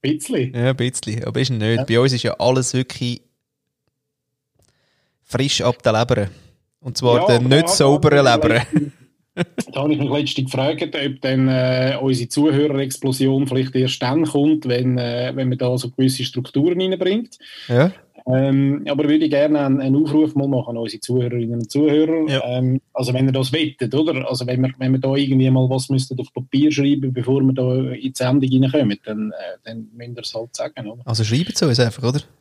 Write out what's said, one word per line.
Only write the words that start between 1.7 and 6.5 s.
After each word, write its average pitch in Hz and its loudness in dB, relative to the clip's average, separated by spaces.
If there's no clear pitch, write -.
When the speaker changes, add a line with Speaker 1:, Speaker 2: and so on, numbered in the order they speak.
Speaker 2:
Bei 117 2
uns 131 4
ist 123 -4
ja 120 -2
alles 131 0
wirklich 127 -4
frisch 135 -2
ab 120 0
der 113 2
Leber. 110 0